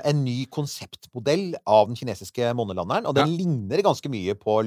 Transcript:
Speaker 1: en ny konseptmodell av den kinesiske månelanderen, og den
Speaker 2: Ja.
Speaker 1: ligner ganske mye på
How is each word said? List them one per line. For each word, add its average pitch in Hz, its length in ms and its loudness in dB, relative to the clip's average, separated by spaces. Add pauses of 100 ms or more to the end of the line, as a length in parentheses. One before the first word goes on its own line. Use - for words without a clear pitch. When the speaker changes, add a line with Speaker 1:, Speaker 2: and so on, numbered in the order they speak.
Speaker 1:
en 147 180 2
ny 127 220 -2
konseptmodell 151 1120 -4 (100)
av 104 220 8
den 120 80 -6
kinesiske 117 580 -4
månelanderen, 107 540 -2
og 147 80 -2
den 139 160 2
Speaker 2:
Ja. 170 60 -2
Speaker 1:
ligner 151 440 0
ganske 170 300 0
mye 101 240 -2
på 107 320 0